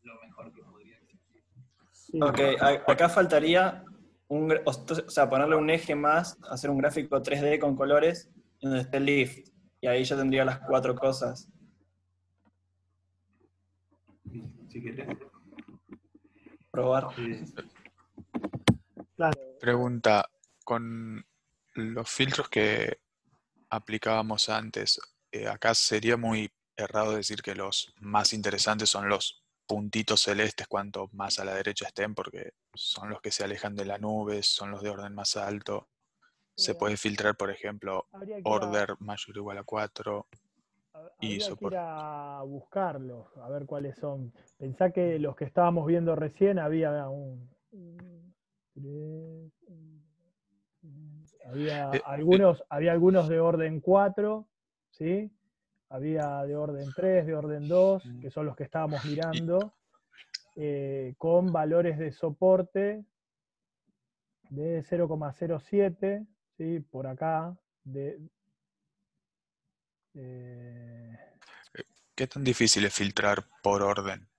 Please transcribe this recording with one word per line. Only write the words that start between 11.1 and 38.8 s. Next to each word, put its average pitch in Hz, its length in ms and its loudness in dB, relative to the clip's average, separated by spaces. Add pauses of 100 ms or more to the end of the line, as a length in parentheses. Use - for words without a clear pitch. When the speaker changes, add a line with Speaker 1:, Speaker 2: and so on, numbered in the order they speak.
Speaker 1:
Si - 140 -14
querés. 127 240 -12 (1600)
Speaker 3:
Probar. 127 380 0 (100)
Speaker 1:
Eh. 117 260 -8 (1700)
Speaker 2:
Claro. 160 220 2 (220)
Speaker 4:
Pregunta, 120 680 4 (360)
con 113 600 -6 (500)
los 113 360 -6
filtros 135 380 0
que - 500 2 (720)
aplicábamos 110 800 -2
antes, 107 520 -2 (300)
eh, 107 180 -6
acá 110 260 2
sería 113 420 2
muy 110 340 -2 (260)
errado 107 400 0
decir 104 260 -4
que 98 120 -6
los 98 460 -6
más 104 320 2
interesantes 107 560 0
son 101 200 0
los - 360 -2 (220)
puntitos 107 540 0
celestes 104 460 0
cuanto 98 460 -6
más 98 260 -6
a 98 60 -8
la 95 100 -6
derecha 98 320 -6
estén, 104 280 -6
porque - 400 -10 (200)
son - 360 -8
los 107 100 -10
que 107 100 -8
se - 140 -4
alejan 101 320 -6
de 101 80 -6
la 101 140 -8
nube, 104 440 -4
son - 300 0
los 101 100 -10
de 104 80 -4
orden 101 240 -10
más 101 220 -4
alto. 101 520 -6 (680)
Se - 160 -2
Speaker 2:
Sí. - 60 -6
Speaker 4:
puede 104 180 -2
filtrar, 104 400 -2
por 98 140 -4
ejemplo, 98 600 -8
Speaker 2:
Habría 104 240 -14
que - 60 -12
ir - 40 -4
a 107 40 2
Speaker 4:
order 104 500 0